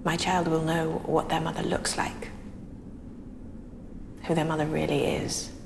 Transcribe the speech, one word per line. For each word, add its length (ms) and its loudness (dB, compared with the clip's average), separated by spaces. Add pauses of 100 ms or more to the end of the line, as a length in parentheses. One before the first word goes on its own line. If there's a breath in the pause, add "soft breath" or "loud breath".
My 140 2
child 300 4
will 140 4
know 440 2
what 240 4
their 100 2
mother 240 0
looks 340 0
like, 320 -2 (1900)
who 120 2
their 100 4
mother 200 2
really 400 4
is. 440 0 (160)